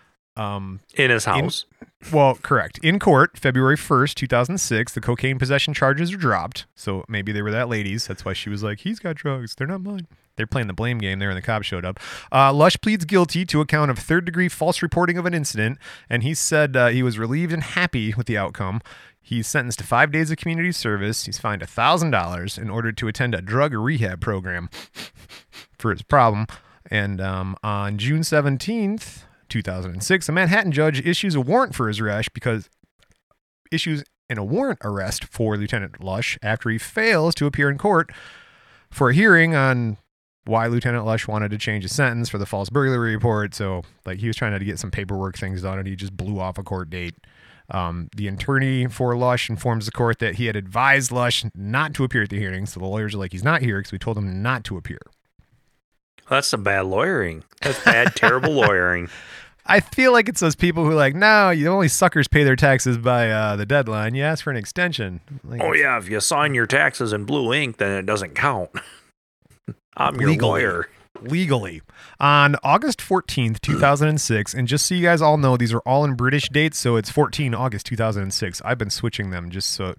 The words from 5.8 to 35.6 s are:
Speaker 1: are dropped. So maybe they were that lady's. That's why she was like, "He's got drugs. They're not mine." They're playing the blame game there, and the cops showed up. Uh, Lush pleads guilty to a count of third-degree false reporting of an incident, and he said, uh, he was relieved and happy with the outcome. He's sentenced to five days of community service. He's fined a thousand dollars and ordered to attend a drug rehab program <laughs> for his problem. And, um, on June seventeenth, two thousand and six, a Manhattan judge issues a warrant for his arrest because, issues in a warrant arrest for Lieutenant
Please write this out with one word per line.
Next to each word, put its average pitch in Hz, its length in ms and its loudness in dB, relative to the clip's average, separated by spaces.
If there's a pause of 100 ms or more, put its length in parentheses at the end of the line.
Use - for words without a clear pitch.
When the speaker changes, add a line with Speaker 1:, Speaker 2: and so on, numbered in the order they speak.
Speaker 1:
are - 20 -8
dropped. 113 480 -2 (120)
So 95 320 -8
maybe 107 240 -4
they 104 100 -2
were 107 80 -2
that 120 180 -2
lady's. 107 380 -4
That's - 180 -10
why 95 100 -4
she - 140 -8
was 101 140 -6
like, 104 180 -6
"He's 214 200 -6
got 165 160 -6
drugs. 135 400 -6
They're 135 100 -6
not 185 160 -6
mine." 190 240 -10 (300)
They're 110 100 -4
playing 117 220 -2
the 95 60 -6
blame 117 240 -2
game 95 200 -2
there, 98 120 -2
and 92 60 -2
the 90 60 -6
cops 107 240 -2
showed 90 180 -6
up. 95 140 -8 (320)
Uh, 135 220 6
Lush 147 280 6
pleads 214 240 0
guilty 175 420 2
to 151 140 2
a 151 60 0
count 151 240 2
of 117 80 -2
third-degree 175 500 0
false 165 340 0
reporting 175 360 0
of 175 80 -2
an 175 80 -2
incident, 131 440 -2 (300)
and 117 140 0
he 139 100 0
said, 147 440 2
uh, 123 140 6
he 127 120 2
was 120 160 0
relieved 147 340 -2
and 165 120 -2
happy 120 500 -2
with 117 140 -4
the 110 100 0
outcome. 98 420 -4 (400)
He's 117 280 -4
sentenced 123 320 -2
to - 40 -8
five 143 280 2
days 156 180 0
of 160 60 -4
community 165 340 -2
service. 107 540 -2
He's - 140 -8
fined 104 220 -4
a - 60 -10
thousand 156 460 0
dollars 90 440 -2
and 113 140 -8
ordered 113 280 -4
to 113 100 -4
attend 120 260 -2
a 90 80 -4
drug 131 320 0
rehab 110 460 -2
program 90 500 -4 (520)
<laughs> - 540 -20
for 113 140 -2
his - 120 -4
problem. 113 440 4 (420)
And, 98 320 -2
um, 95 440 -4
on 101 340 -4
June 143 240 0
seventeenth, 180 1000 -2 (240)
two 113 120 -4
thousand 92 300 -6
and 92 140 -8
six, 185 240 0
a 151 40 -2
Manhattan 185 380 2
judge 151 340 2
issues 175 300 0
a 139 60 2
warrant 185 340 0
for 113 140 0
his 104 100 -2
arrest 107 340 -2
because, 110 380 -4 (1000)
issues 156 320 -4 (260)
in 113 80 -6
a 101 60 -4
warrant 220 400 -2
arrest 98 400 -6
for 107 320 -2
Lieutenant 101 440 -6